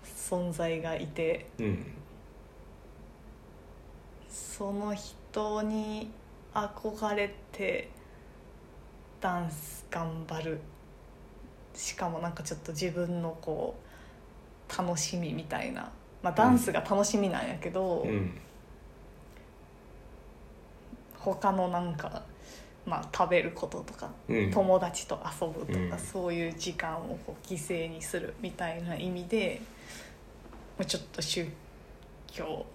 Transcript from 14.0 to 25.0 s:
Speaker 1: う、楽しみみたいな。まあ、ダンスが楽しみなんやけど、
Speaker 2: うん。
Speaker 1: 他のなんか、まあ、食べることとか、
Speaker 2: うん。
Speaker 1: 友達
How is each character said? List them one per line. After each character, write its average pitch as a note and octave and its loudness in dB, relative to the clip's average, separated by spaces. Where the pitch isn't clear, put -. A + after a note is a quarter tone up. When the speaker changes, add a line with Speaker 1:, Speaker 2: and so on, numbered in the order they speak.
Speaker 1:
う、 - -4
楽 F3 4
し - 0
み E3+ 2
み D#3+ -2
た - 0
い - -2
な。 - -6
ま F3+ 4
あ、 - 0
ダ A3+ 12
ン B3 12
ス G3 4
が E3 6
楽 G3+ 8
し G#3 6
み G3 8
な - 2
ん - 0
や - -2
け F#3 -2
ど、 F#3 4
Speaker 2:
う - 2
ん。 F#2+ 2
Speaker 1:
他 F#3+ 4
の F#3 6
な F3 2
ん F3 0
か、 - -4
ま E3 0
あ、 - -4
食 F3 8
べ F3 10
る E3+ 2
こ - -2
と F2+ -4
と - -8
か、 - -6
Speaker 2:
う G#2+ 6
ん。 F#2 6
Speaker 1:
友 F#3+ 10
達 F3 2